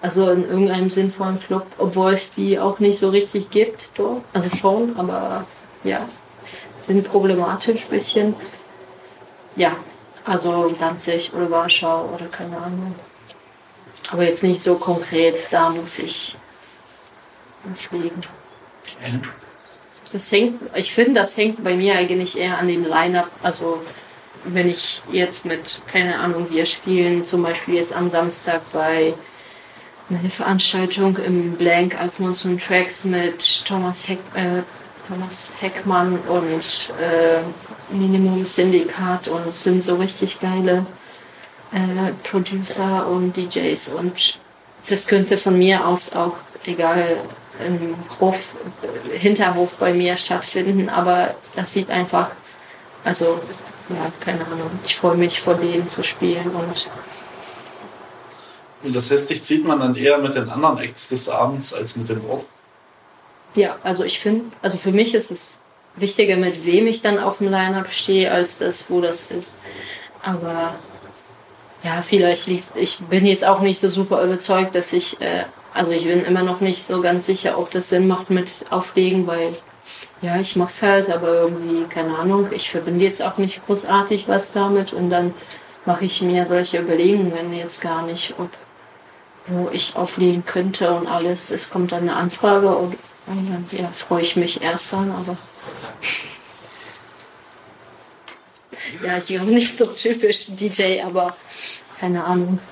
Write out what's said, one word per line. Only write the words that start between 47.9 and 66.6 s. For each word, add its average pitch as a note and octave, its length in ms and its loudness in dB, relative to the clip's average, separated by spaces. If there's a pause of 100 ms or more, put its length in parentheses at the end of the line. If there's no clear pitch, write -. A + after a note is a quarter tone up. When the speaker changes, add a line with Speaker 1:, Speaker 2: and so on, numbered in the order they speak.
Speaker 1:
Hof, F#3+ 280 2 (640)
Hinterhof F3+ 600 2
bei F3+ 180 2
mir F3+ 240 2
stattfinden, F#3 720 0
aber F3+ 460 2 (200)
das F#3 200 -4
sieht F#3+ 160 -2
einfach, F3+ 400 0 (720)
also, E3+ 340 2 (520)
ja, E3 200 -4 (100)
keine F3 260 -4
Ahnung, E3 240 -8 (140)
ich - 120 -2
freu F3 180 4
mich, F3 260 2
vor F3+ 140 2
denen F3 340 0
zu - 140 -6
spielen F3 480 -2
und F3 380 -6 (1900)
Speaker 2:
Und C3 120 -4
das B2+ 160 0
heißt, C#3+ 200 4
dich - 120 -4
zieht D#3+ 220 2
man D3 160 2
dann B2+ 140 2
eher C#3+ 240 4
mit C3+ 160 0
den A#2+ 140 -2
anderen C3 300 2
Acts - 300 -8
des B2+ 200 -4
Abends C3 440 -2
als A2+ 240 -8
mit A2+ 120 -6
dem A2 200 -6
Ort? - 160 -6 (1080)
Speaker 1:
Ja, G3 300 2
also F3+ 200 0
ich - 140 -4
find, A3 340 0 (100)
also F#3 160 0
für G3 120 -2
mich A3+ 240 4
ist A3+ 160 0
es - 300 -10 (360)
wichtiger, G3 400 2
mit E3+ 300 0